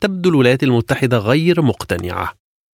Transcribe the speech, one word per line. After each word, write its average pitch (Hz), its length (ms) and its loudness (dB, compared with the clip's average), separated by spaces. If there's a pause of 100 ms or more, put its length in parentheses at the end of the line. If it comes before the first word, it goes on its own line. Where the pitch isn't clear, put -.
تبدو 185 300 -2
الولايات 135 320 2
المتحدة 123 560 0
غير 147 440 2
مقتنعة؟ 90 680 -2 (460)